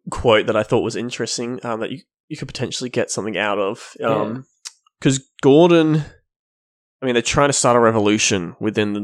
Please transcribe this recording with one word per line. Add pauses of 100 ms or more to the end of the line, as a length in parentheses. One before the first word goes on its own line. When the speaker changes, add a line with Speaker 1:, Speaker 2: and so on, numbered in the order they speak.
Speaker 1:
quote
that
I
thought
was
interesting,
um,
that
you, (300)
you
could
potentially
get
something
out
of.
Speaker 2:
Yeah.
Speaker 1:
Um, (540)
'cause (220)
Gordon, (1000)
I
mean,
they're
trying
to
start
a
revolution
within
the,